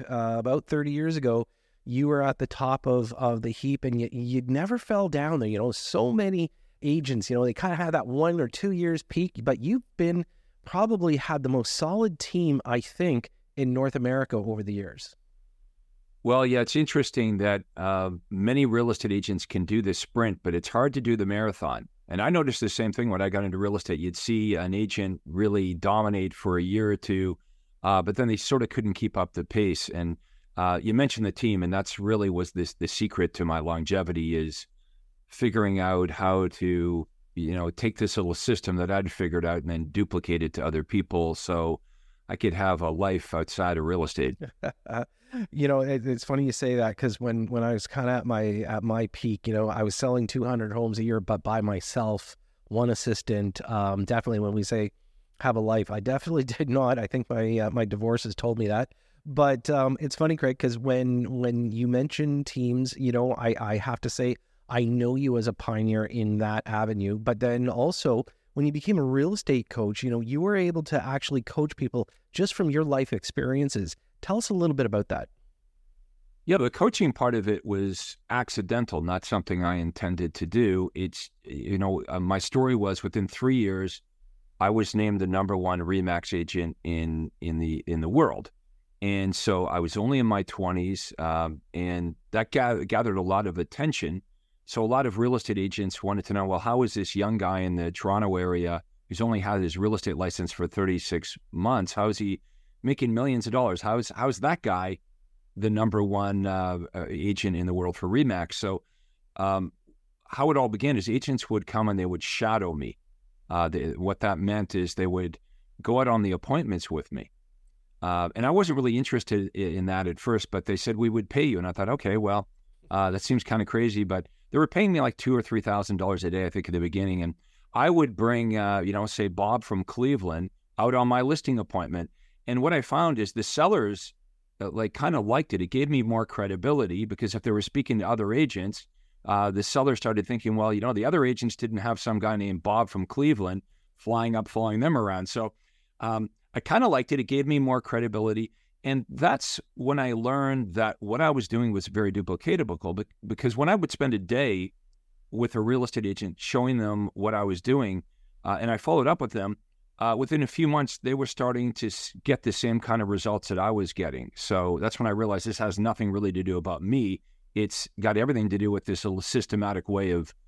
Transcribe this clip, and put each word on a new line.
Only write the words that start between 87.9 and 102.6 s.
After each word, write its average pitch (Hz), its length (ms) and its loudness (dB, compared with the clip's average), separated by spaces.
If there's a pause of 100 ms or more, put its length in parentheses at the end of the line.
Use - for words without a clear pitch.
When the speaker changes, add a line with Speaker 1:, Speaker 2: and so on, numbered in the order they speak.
Speaker 2:
the 80 80 -2
world. 104 420 2 (520)
And 98 340 0
so 92 300 2
I 87 140 -2
was 85 180 -2
only 127 220 0
in 120 60 2
my 101 180 2
twenties, 92 760 -4
um, 80 400 -2 (140)
and 87 420 -4 (160)
that 110 200 -2
ga-, 120 340 2
gathered 107 320 0
a 95 40 0
lot 95 240 2
of 87 120 -4
attention. 90 640 -4 (440)
So - 180 -2
a 110 40 2
lot 131 180 2
of 104 120 -2
real 123 180 2
estate 107 220 -2
agents 98 440 -2
wanted 101 240 -2
to - 80 -6
know, 98 120 0
"Well, 92 140 0
how 123 240 2
is 110 100 0
this 98 220 -4
young 104 220 0
guy 95 220 0
in 90 160 0
the 87 160 -2
Toronto 98 460 0
area 87 440 0 (280)
who's 87 100 -6
only 113 220 2
had 101 200 0
his 87 160 -2
real 104 160 2
estate 95 220 -2
license 87 380 -4
for 107 140 -4
thirty-six 92 720 -2 (140)
months, 98 420 0
how 107 140 0
is 107 100 0
he 98 220 -2 (420)